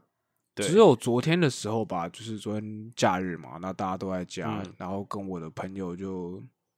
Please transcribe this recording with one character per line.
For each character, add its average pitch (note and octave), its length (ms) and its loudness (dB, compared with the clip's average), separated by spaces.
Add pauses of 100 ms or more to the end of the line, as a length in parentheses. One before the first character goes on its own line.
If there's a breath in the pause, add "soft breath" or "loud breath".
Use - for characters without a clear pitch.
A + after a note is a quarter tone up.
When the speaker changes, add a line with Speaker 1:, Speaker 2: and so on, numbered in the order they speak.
(540)
Speaker 1:
对。 G2+ 140 -2
Speaker 2:
只 E3+ 100 6
有 F#3 180 10
昨 B2 240 2
天 D#3+ 180 2
的 E3 120 6
时 - 180 -4
候 A2 160 0
吧， F2 260 -4
就 - 120 -16
是 A2 160 -8
昨 G#2 160 -6
天 G#2+ 420 -8
假 F#2+ 240 4
日 F2+ 160 -4
嘛， C#2+ 240 -12
那 F#2 140 -6
大 F#2+ 160 -4
家 F#2 80 -2
都 F#2+ 140 -6
在 F#2 120 -2
家， G2+ 400 -6
Speaker 1:
嗯。 F2+ 140 -12
Speaker 2:
然 F2+ 100 -10
后 G2 180 -4
跟 G2+ 220 -8
我 F2+ 120 -6
的 D#2+ 100 -8
朋 F#2+ 240 -10
友 F2+ 220 -6
就 F#2 440 -6 (380)